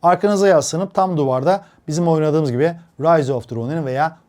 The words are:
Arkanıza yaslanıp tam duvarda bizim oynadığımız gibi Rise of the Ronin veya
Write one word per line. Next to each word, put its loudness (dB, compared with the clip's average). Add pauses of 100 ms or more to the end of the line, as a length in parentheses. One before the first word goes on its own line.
Arkanıza 2
yaslanıp 0
tam -2
duvarda 0 (240)
bizim -2
oynadığımız 0
gibi 0 (260)
Rise 2
of -6
the -8
Ronin -6
veya -4 (120)